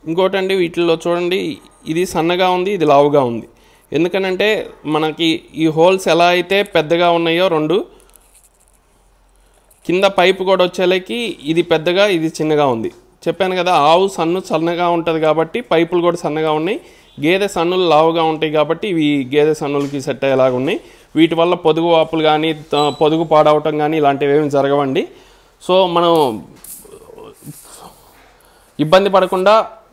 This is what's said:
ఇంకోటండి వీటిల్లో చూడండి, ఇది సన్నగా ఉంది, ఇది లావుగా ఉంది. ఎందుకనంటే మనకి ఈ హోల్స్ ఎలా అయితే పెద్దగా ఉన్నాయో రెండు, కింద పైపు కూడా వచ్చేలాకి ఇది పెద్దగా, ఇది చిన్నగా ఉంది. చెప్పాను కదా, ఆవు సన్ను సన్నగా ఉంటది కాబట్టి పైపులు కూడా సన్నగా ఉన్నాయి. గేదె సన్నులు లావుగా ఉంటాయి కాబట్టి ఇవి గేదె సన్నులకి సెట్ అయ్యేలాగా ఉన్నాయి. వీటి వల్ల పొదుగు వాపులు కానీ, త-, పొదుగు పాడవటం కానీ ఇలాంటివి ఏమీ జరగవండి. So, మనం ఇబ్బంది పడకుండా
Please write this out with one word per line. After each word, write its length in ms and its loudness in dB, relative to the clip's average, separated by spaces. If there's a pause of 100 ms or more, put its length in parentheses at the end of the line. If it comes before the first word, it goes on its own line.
ఇంకోటండి 460 0
వీటిల్లో 520 0
చూడండి, 520 -4 (280)
ఇది 200 -2
సన్నగా 440 0
ఉంది, 220 -2
ఇది 120 -2
లావుగా 400 4
ఉంది. 240 -6 (440)
ఎందుకనంటే 760 -2 (160)
మనకి 560 -2 (120)
ఈ 120 -2
హోల్స్ 420 2
ఎలా 180 4
అయితే 360 0
పెద్దగా 480 0
ఉన్నాయో 380 0
రెండు, 360 0 (2000)
కింద 180 -2
పైపు 400 2
కూడా 200 2
వచ్చేలాకి 800 -4
ఇది 180 -2
పెద్దగా, 440 0
ఇది 200 -2
చిన్నగా 400 0
ఉంది. 260 -2 (360)
చెప్పాను 280 -2
కదా, 160 0
ఆవు 360 4
సన్ను 420 -4
సన్నగా 380 -2
ఉంటది 320 -2
కాబట్టి 400 0
పైపులు 400 0
కూడా 160 0
సన్నగా 360 -2
ఉన్నాయి. 280 -2 (440)
గేదె 240 0
సన్నులు 400 -2
లావుగా 340 4
ఉంటాయి 300 -2
కాబట్టి 360 0
ఇవి 480 -2
గేదె 180 2
సన్నులకి 460 -6
సెట్ 240 -6
అయ్యేలాగా 320 2
ఉన్నాయి. 240 -4 (360)
వీటి 180 4
వల్ల 200 2
పొదుగు 320 0
వాపులు 360 0
కానీ, 300 0
త-, 480 -2
పొదుగు 240 2
పాడవటం 540 2
కానీ 180 -2
ఇలాంటివి 400 2
ఏమీ 140 0
జరగవండి. 580 0 (640)
So, 160 2
మనం 580 0 (2250)
ఇబ్బంది 300 4
పడకుండా 560 2 (260)